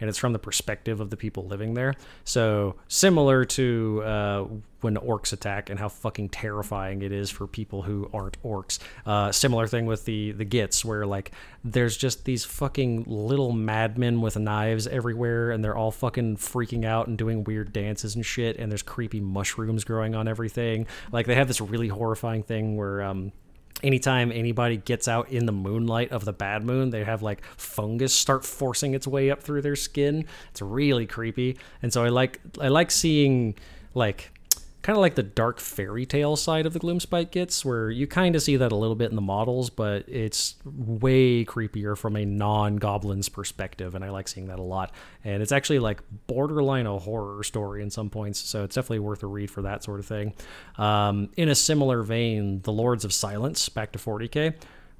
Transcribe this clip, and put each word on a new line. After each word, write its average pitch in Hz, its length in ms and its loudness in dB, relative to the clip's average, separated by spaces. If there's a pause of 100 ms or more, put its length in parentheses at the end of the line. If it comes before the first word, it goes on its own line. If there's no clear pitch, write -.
and 110 80 -2
it's 101 80 -2
from 120 160 2
the 110 60 -2
perspective 107 600 -4
of 104 120 -4
the 110 60 -6
people 98 300 -6
living 104 260 -4
there. 131 200 0 (320)
So 107 500 2 (140)
similar 139 560 6
to, 113 600 2
uh, 104 400 0 (360)
when 110 160 0
orcs 113 360 -2
attack 101 380 -6
and 98 80 -4
how 104 100 -4
fucking 104 400 -6
terrifying 101 720 -4
it 98 100 -4
is 101 200 -2
for 101 160 -8
people 101 340 -6
who 101 320 -4
aren't 98 300 -6
orcs. 101 340 -4 (260)
Uh, 104 280 2
similar 113 340 2
thing 113 220 0
with 110 180 -2
the, 107 280 -4
the 107 120 -6
Gits, 104 400 0
where, 104 220 -2
like, 98 240 -6 (320)
there's 120 340 2
just - 280 -2
these 123 200 -2
fucking 123 600 0
little 120 440 0
madmen 113 680 2
with 107 160 0
knives 107 480 2
everywhere, 117 640 0
and 113 140 0
they're 107 120 0
all 110 140 0
fucking 113 480 0
freaking 117 480 -2
out 113 220 2
and 113 100 -2
doing 110 280 0
weird 107 280 -4
dances 104 400 -4
and 117 100 -4
shit, 117 340 -2
and 110 140 -4
there's 104 120 -4
creepy 113 360 -6
mushrooms 101 640 -2
growing 110 300 0
on 110 140 0
everything. 113 580 -2 (260)
Like, 117 140 0
they 120 80 4
have 135 140 6
this 123 140 0
really 113 260 -2
horrifying 110 560 -2
thing 107 340 -2
where, 101 240 -2
um, 98 300 -4 (500)
anytime 127 500 4
anybody 117 460 2
gets 117 300 0
out 117 220 0
in 120 180 2
the 110 40 2
moonlight 113 600 0
of 107 140 -2
the 104 80 -2
bad 104 300 -2
moon, 127 280 2
they 110 120 -2
have, 107 200 -2
like, 104 200 -4 (140)
fungus 113 560 -2
start 135 320 2
forcing 135 480 -2
its 135 140 -2
way 135 240 4
up 139 100 -2
through 143 220 -2
their 143 120 0
skin. 147 500 2 (260)
It's - 100 -12
really 120 460 2
creepy. 123 500 -2 (240)
And 120 100 0
so 120 140 4
I 120 40 4
like, 127 300 4 (220)
I 139 60 2
like 160 240 6
seeing, 135 640 4 (400)
like, 113 360 0 (540)
kinda 208 140 4
like 180 160 4
the 127 80 2
dark 113 360 0
fairy 104 460 -6
tale 147 300 2
side 160 300 0
of 160 80 -2
the 175 60 -4
Gloomspite 170 520 -2
gets, 180 340 -2
where 117 240 0
you 120 180 -2
kinda 175 320 4
see 143 160 4
that 127 160 4
a 107 40 2
little 110 200 2
bit 113 140 0
in 113 60 -2
the 101 60 0
models, 113 480 0
but 104 380 -2
it's - 560 -2
way 127 800 4
creepier 104 540 -4
from 107 180 -2
a 107 80 0
non-goblin's 104 1040 2
perspective, 95 680 -8
and 95 100 -8
I 98 60 -8
like 95 160 -6
seeing 95 200 -8
that 92 120 -8
a 92 40 -6
lot. 92 300 -4 (300)
And 101 180 -2
it's 107 100 0
actually, 139 280 4
like, 110 220 0 (260)
borderline 135 580 2
a 101 140 -2
horror 104 440 -6
story 104 380 -4
in 104 80 -6
some 107 200 -6
points, 104 300 -6
so - 240 -4
it's 98 120 -6
definitely 123 240 -2
worth 104 240 -4
a 104 40 -6
read 101 220 -6
for 98 140 -6
that 101 200 -4
sort 101 160 -8
of 101 60 -10
thing. 104 280 -4 (440)
Um, 104 580 4
in 165 140 4
a 139 60 6
similar 131 480 4
vein, 107 580 0
The 110 100 -2
Lords 113 340 2
of 95 60 -4
Silence, 110 580 -2
back 110 240 -6
to 104 60 -8
forty 110 280 -4
K, 156 260 0 (460)